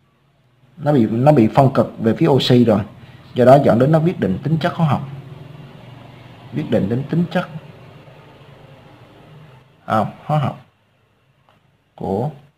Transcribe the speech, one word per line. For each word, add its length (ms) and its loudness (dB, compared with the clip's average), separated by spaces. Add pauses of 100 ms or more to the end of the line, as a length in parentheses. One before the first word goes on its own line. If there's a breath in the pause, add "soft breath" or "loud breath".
(760)
Nó 160 -2
bị, 140 2
nó 240 2
bị 160 4
phân 260 2
cực 260 -2
về 180 0
phía 100 0
oxy 380 2
rồi. 160 2 (520 loud breath)
Do 120 0
đó 180 8
dẫn 160 2
đến 120 2
nó 80 2
quyết 200 -4
định 240 -4
tính 180 -2
chất 120 -4
hóa 140 -2
học. 140 -2 (1500)
Quyết 160 -8
định 200 -2
đến 200 -4
tính 220 -2
chất, 160 -4 (2500)
à, 200 -2 (200)
hóa 120 -4
học 280 -6 (1300)
của, 340 -6 (280)